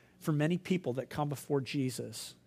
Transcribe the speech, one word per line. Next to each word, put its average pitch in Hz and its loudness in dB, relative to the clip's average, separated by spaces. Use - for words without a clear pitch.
for 165 2
many 151 4
people 185 0
that - -4
come 147 0
before 143 0
Jesus. 120 -4